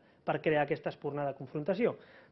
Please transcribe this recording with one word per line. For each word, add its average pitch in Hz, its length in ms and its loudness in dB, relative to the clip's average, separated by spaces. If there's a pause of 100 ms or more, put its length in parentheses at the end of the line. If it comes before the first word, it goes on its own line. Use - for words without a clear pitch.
(240)
per 151 160 0
crear 151 220 4
aquesta 147 320 -2
espurna 143 320 -4
de 135 80 -2
confrontació. 160 600 0 (360)